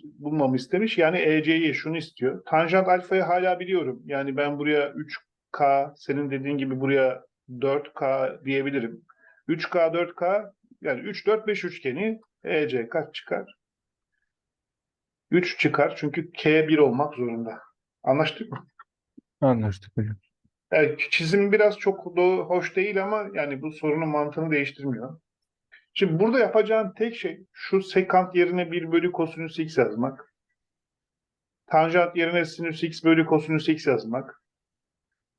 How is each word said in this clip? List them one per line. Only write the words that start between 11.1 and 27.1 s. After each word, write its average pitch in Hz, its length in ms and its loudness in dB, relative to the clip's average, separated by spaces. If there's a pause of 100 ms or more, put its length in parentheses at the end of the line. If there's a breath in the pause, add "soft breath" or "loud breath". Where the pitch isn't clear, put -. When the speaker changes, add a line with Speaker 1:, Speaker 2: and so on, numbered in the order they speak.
Speaker 1:
dört, 214 200 2
beş 202 160 -2
üçgeni 180 580 -4 (220)
E 151 240 0
C 120 220 -4
kaç 156 260 -6
çıkar? - 400 -8 (1800)
Üç 175 280 0
çıkar 147 380 2
çünkü 156 340 -6
K 156 360 2
bir 156 100 4
olmak 143 380 2
zorunda. 117 440 -6 (440)
Anlaştık 156 480 -2
mı? - 160 -14 (760)
Speaker 2:
Anlaştık 110 560 0
hocam. 107 180 -4 (560)
Speaker 1:
Evet, 151 280 2 (120)
çizim 202 400 2
biraz 208 260 4
çok - 280 -2
do-, 180 380 2
hoş 175 320 -2
değil 190 280 0
ama 208 300 -4
yani 143 280 -4
bu 156 100 -8
sorunun 156 380 -2
mantığını 151 420 -2
değiştirmiyor. 139 680 -4 (760 soft breath)
Şimdi 170 260 2
burada 233 200 4
yapacağın 214 540 2
tek 226 220 -4